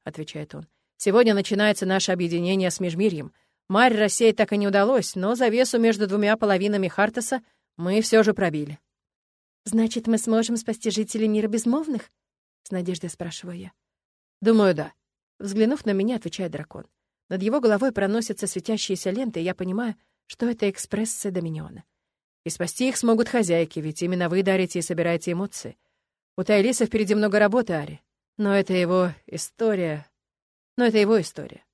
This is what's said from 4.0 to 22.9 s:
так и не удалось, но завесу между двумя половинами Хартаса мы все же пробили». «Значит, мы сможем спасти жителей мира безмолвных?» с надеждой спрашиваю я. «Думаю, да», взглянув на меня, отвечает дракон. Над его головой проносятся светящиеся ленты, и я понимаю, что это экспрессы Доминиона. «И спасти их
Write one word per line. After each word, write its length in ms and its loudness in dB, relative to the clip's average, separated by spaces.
так 160 0
и 40 2
не 100 0
удалось, 480 2
но 200 -2
завесу 440 2
между 280 2
двумя 300 2
половинами 520 0
Хартаса 540 -2
мы 240 0
все 220 4
же 120 2
пробили». 440 -4
«Значит, 420 0
мы 120 2
сможем 380 0
спасти 340 -6
жителей 380 -2
мира 180 0
безмолвных?» 640 -2
с 60 -16
надеждой 380 -6
спрашиваю 480 -12
я. 160 -16
«Думаю, 340 4
да», 180 -8
взглянув 480 -2
на 60 0
меня, 240 0
отвечает 360 -8
дракон. 340 -12
Над 140 -4
его 180 0
головой 320 2
проносятся 540 -2
светящиеся 640 -4
ленты, 300 -4
и 40 -4
я 100 -4
понимаю, 400 -4
что 220 -4
это 200 -2
экспрессы 640 -4
Доминиона. 540 -8
«И 60 -6
спасти 380 -2
их 80 -2